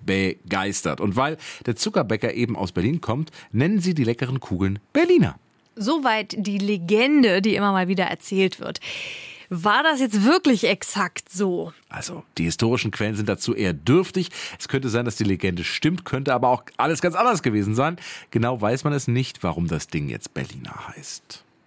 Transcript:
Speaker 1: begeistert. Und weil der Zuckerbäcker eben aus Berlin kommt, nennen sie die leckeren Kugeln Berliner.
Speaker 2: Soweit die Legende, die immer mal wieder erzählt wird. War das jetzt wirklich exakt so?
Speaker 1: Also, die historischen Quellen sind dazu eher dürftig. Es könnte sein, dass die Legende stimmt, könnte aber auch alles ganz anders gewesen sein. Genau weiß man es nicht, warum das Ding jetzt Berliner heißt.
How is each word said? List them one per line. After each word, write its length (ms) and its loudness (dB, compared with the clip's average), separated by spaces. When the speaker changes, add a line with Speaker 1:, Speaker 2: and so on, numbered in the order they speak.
Speaker 1:
begeistert. 960 -2
Und 160 0
weil 220 0
der 80 0
Zuckerbäcker 580 -2
eben 240 0
aus 140 -4
Berlin 300 0
kommt, 280 -4
nennen 280 2
sie 140 0
die 100 2
leckeren 360 -2
Kugeln 400 -2
Berliner. 440 4
Speaker 2:
Soweit 600 0
die 200 -2
Legende, 840 4
die 140 2
immer 160 2
mal 160 2
wieder 160 2
erzählt 560 0
wird. 220 -8
War 340 2
das 180 4
jetzt 240 4
wirklich 400 4
exakt 640 -2
so? 400 -2
Speaker 1:
Also, 380 -10
die 60 0
historischen 480 0
Quellen 240 -2
sind 140 -2
dazu 260 0
eher 160 0
dürftig. 600 0
Es 80 -14
könnte 220 -2
sein, 160 0
dass 100 -4
die 80 -2
Legende 400 0
stimmt, 400 -2
könnte 300 -2
aber 160 2
auch 140 0
alles 240 0
ganz 160 0
anders 260 2
gewesen 320 0
sein. 220 0
Genau 280 0
weiß 240 0
man 80 0
es 160 -2
nicht, 360 -2
warum 240 -2
das 200 -2
Ding 220 -4
jetzt 240 -10
Berliner 560 -12
heißt. 560 -18